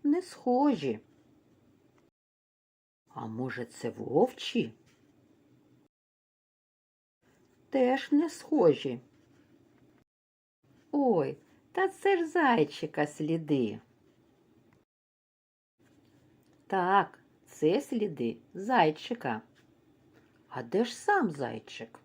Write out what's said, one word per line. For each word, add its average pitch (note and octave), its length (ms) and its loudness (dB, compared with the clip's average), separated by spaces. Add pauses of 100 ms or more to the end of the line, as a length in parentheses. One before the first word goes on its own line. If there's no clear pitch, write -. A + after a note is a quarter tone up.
не D#4 180 2
схожі. B3 760 0 (2000)
А A#2 200 -14
може, A#2+ 380 -8
це - 240 -10
вовчі? D3 840 -2 (3000)
Теж C4 420 0
не D4+ 180 4
схожі. D3+ 680 2 (1900)
Ой, F#3 460 2 (340)
та F#4 160 0
це G4 300 2
ж E4 100 -2
зайчика D#3+ 800 2
сліди. D3 720 -2 (3000)
Так, F#3+ 520 2 (260)
це F3+ 360 2
сліди E3 560 -4 (160)
зайчика. E3+ 880 0 (1080)
А B2+ 140 -10
де G3+ 220 -2
ж A#3+ 100 -12
сам F#4 340 0
зайчик? - 760 -10